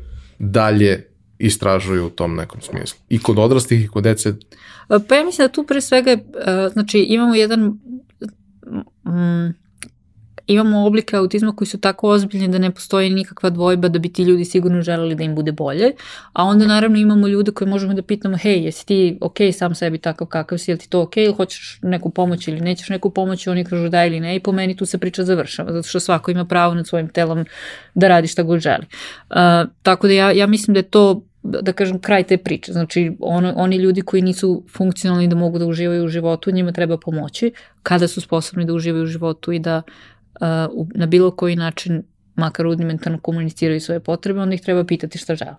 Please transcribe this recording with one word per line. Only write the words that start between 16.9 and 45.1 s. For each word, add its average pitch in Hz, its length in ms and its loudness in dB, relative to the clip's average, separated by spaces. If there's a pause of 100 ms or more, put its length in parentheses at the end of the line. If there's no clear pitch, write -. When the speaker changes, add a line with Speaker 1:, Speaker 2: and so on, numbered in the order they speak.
Speaker 2:
imamo 208 300 4
ljude 202 240 0
koje 196 160 -4
možemo 196 260 -2
da 190 80 -4
pitamo, 202 340 -4
„Hej, 185 280 2
jesi 160 220 -8
ti 190 340 2
okej 190 320 0
sam 175 220 -2
sebi 160 240 -4
takav 165 280 -6
kakav 165 320 -6
si, - 120 -6
jel 170 80 -2
ti - 120 -16
to 180 120 2
okej, 214 220 0
ili 208 100 2
hoćeš - 480 -6
neku 175 280 -2
pomoć 175 380 -2
ili 160 120 -6
nećeš 175 280 -4
neku 190 220 -2
pomoć?” 190 360 -4
I 190 40 -4
oni 180 140 -2
kažu 175 240 -4
da 170 160 2
ili 165 160 -2
ne 170 160 -4
i 185 40 -2
po 190 120 -2
meni 185 240 -2
tu 190 100 -4
se - 120 -6
priča 180 260 -4
završava, 180 480 -2
zato 165 160 -6
što 180 120 -4
svako 175 300 -2
ima 175 140 -2
pravo 175 300 0
nad 170 120 -2
svojim 165 220 -4
telom 165 360 -2 (500)
da 185 140 6
radi 170 200 6
šta - 140 -2
god 165 180 2
želi. 156 240 0 (460)
E, 170 340 4 (180)
tako 185 240 2
da 196 60 6
ja, 190 200 4
ja 202 140 4
mislim 214 280 2
da 196 40 4
je 190 120 -2
to, 202 320 6 (200)
da, - 180 -6
da 190 120 -2
kažem, 185 260 -2
kraj 196 240 2
te 185 140 2
priče. 175 360 -6
Znači, 170 480 -2
ono, 175 360 0
oni 185 200 0
ljudi 185 260 2
koji 196 200 0
nisu 185 460 0
funkcionalni 180 600 0
da 170 80 2
mogu 170 220 0
da 170 80 -2
uživaju 170 380 -2
u 170 40 -2
životu, 165 420 -2
njima 185 220 0
treba 170 260 -2
pomoći. 160 540 -4 (300)
Kada 175 260 2
su 180 120 -6
sposobni 165 440 -4
da 165 100 -2
uživaju 165 280 -2
u 160 40 -2
životu 165 460 -6
i 170 60 -2
da, 165 240 -2 (580)
e, - 40 -4 (280)
u, 165 220 -8
na 175 120 -2
bilo 180 240 4
koji 175 260 -4
način, 165 460 -4 (320)
makar 160 300 -2
rudimentarno 165 540 -4
komuniciraju 160 640 -4
svoje 170 200 -6
potrebe, 196 400 -4
onda 190 140 -2
ih 180 60 -6
treba 180 240 0
pitati 165 340 -6